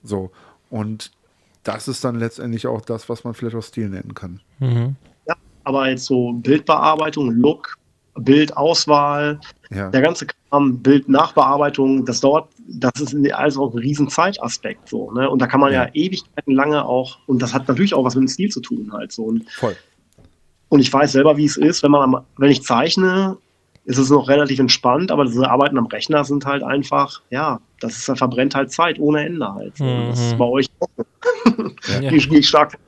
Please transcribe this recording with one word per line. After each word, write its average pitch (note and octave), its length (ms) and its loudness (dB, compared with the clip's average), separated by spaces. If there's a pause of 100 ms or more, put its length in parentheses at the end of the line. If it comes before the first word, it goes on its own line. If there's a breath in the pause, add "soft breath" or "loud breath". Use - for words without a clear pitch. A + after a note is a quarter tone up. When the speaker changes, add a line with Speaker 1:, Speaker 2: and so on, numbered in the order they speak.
Speaker 1:
So. F#2+ 260 -6 (400 soft breath)
Und A2 420 -8 (520)
das G#2+ 240 -8
ist B2+ 160 -8
dann A#2+ 160 -4
letztendlich A#2 480 -6
auch A2+ 140 -4
das, A2+ 280 -10
was A#2 140 -8
man A#2+ 100 -8
vielleicht A2+ 220 -8
auch A2+ 80 -8
Stil A2 260 -8
nennen G2+ 240 -12
kann. F#2+ 260 -14 (200)
Speaker 2:
Mhm. B2+ 380 -2 (280)
Speaker 3:
Ja, E3 100 -6 (280)
aber C3+ 260 -2
jetzt C3 160 -6
so B2 280 0
Bildbearbeitung, D3+ 960 0
Look, C3 440 2 (400)
Bildauswahl, D3 1200 2 (320 loud breath)
Speaker 1:
Ja. G2 180 -6
Speaker 3:
der C3 120 2
ganze E3 260 0
Kram, C#3+ 560 0
Bildnachbearbeitung, C#3 1200 4
das A#2+ 140 -4
dauert D3 300 2 (180)
das - 240 -2 (100)
ist C#3 140 -6 (180)
alles C#3 240 0
auch C3+ 160 -2
ein A#2+ 60 -4
riesen C#3+ 300 -2
Zeitaspekt - 800 -4
so, G#2 220 -8
ne? B2+ 180 -2
Und C3 120 0
da C3 60 0
kann C3 120 0
man C#3 140 4
ja B2+ 120 2
Speaker 1:
Ja. B2 80 -12
Speaker 3:
Ewigkeiten D3+ 600 -4
lange C#3+ 320 2
auch, B2+ 320 -4 (100)
und B2+ 140 0
das A#2+ 120 -4
hat C3 140 -4
natürlich E3+ 260 0
auch C#3 100 2
was B2 120 0
mit C3 80 2
dem B2+ 40 0
Stil - 220 -4
zu B2+ 120 -8
tun A#2 320 -8
halt - 180 -10
so. - 120 -10
Und A2+ 280 -4
Speaker 1:
Voll. G#2+ 240 -4 (960)
Speaker 3:
und D3 100 6
ich B2 120 2
weiß C#3+ 200 2
selber, C#3+ 260 4
wie D3+ 80 2
es C#3+ 120 0
ist, D3+ 260 0
wenn C#3+ 80 4
man C#3+ 100 6 (140)
am, - 80 -8 (140)
wenn C#3 140 4
ich C3+ 120 2
zeichne, F#3 720 0 (480)
ist B2+ 120 -2
es C3+ 120 2
noch C3+ 200 4
relativ C#3 300 2
entspannt, C3 520 2
aber C#3+ 140 2
diese B2 240 0
Arbeiten C3+ 280 2
am A#2 100 -2
Rechner D3 360 -2
sind C#3 220 -4
halt C#3 180 -4
einfach, C#3 640 -4
ja, C3+ 300 -4 (220)
das A#2 160 -8
ist, - 100 -10
da C3+ 80 -2
verbrennt B2+ 400 -2
halt C3+ 160 -2
Zeit E3 260 -2
ohne D3 280 0
Ende D3+ 280 -6
halt G2+ 240 -14
so. D3 60 -4
Und B2 240 -2
das A#2+ 120 -4
ist A#2+ 140 0
Speaker 2:
Mhm. A2+ 40 -2
Speaker 3:
bei A#2+ 80 2
euch B2+ 220 0 (120)
auch - 80 -4 (100)
so. A#3 80 -6 (400)
<laughs> - 460 -2
Speaker 2:
Ja. G2 80 -2 (100)
Speaker 3:
Gehe D#3+ 80 4
ich, C#3 120 2
gehe D3+ 100 6
ich C3+ 80 2
stark. D3+ 300 4 (100)